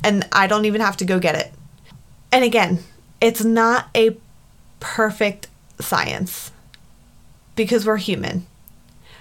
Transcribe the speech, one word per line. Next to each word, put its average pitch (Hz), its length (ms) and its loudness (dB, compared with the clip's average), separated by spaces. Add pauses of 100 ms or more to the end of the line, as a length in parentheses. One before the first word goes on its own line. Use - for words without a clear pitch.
And 202 280 0
I 196 160 4
don't 214 180 0
even 214 160 -2
have 196 160 -2
to 185 80 -6
go 185 140 0
get 165 160 0
it. - 160 -8 (800)
And 254 120 6
again, 190 360 2 (420)
it's 226 220 2
not 226 520 2
a 220 220 2 (600)
perfect 214 680 -2 (320)
science - 720 -4 (1040)
because 220 300 0
we're 214 120 2
human. 180 480 -6 (760)